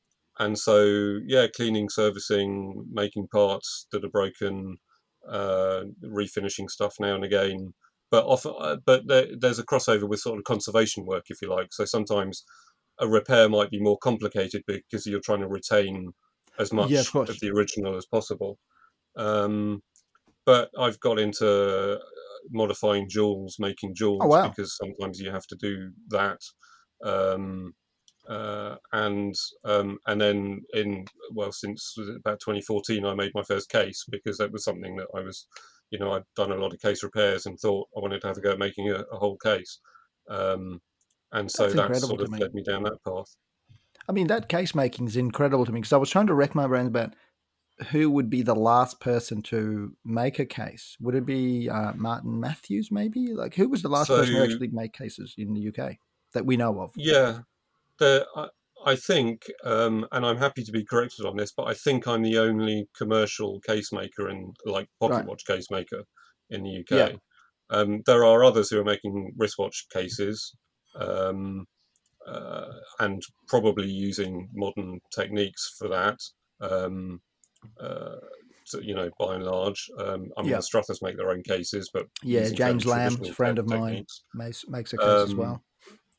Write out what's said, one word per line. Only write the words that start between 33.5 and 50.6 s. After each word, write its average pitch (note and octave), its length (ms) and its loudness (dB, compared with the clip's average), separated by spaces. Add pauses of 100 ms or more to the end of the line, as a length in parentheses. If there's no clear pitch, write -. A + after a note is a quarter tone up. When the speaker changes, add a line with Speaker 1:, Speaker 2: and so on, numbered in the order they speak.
Speaker 1:
case, G2+ 420 0
because G2+ 260 -6
that G#2 140 -2
was G#2 120 -10
something F#2 340 -6
that F#2+ 180 -8
I F#2+ 60 -4
was, F#2+ 260 -12 (420)
you G#2+ 100 -8
know, G2 140 -2
I'd F#2+ 100 -4 (120)
done G2+ 160 0
a F#2+ 60 -2
lot F#2 160 -2
of E2+ 60 -16
case G#2 240 -2
repairs G2+ 420 0
and F#2 140 -10
thought G2+ 280 0 (100)
I - 20 -6
wanted G2 220 -4
to G2+ 60 -6
have F#2+ 100 -4
a F2+ 40 -10
go G2 100 2
at F#2+ 80 -2
making G2+ 300 -2
a, G2 220 -2
a G#2+ 60 -10
whole G2 200 -2
case. - 420 -2 (500)
Um, F#2+ 520 -4 (500)
and - 200 -4
so - 120 0
Speaker 2:
That's G2+ 100 2
Speaker 1:
that G2+ 100 4
Speaker 2:
incredible B2 340 0
Speaker 1:
sort G2 40 -4
Speaker 2:
to G2+ 40 0
Speaker 1:
of G#2+ 60 -8
Speaker 2:
me. G#2+ 80 -6
Speaker 1:
led F#2+ 140 -2
me G2+ 100 -8
down G2+ 200 -2
that G#2+ 220 -4
path. F#2+ 300 -8 (720)
Speaker 2:
I F#3+ 40 -6
mean, F#3+ 160 0
that A2+ 220 0
case E3+ 260 -2
making B2 320 0
is G#2+ 100 -2
incredible B2+ 480 2
to A2+ 60 -4
me, A#2 100 -2
'cause G#2+ 120 2
I C#3 40 8
was C#3 120 4
trying G#3 180 4
to F3 60 4
rack C#3+ 220 4
my C#3+ 120 2
brains B2+ 220 2
about A2+ 260 -2 (760)
who D3+ 220 4
would C3+ 180 2
be B2 140 0
the A2+ 120 4
last A#2+ 440 4
person A#2 420 -2
to G#2+ 640 -4
make A#2 320 -2
a C#3 80 0
case. A2 540 -12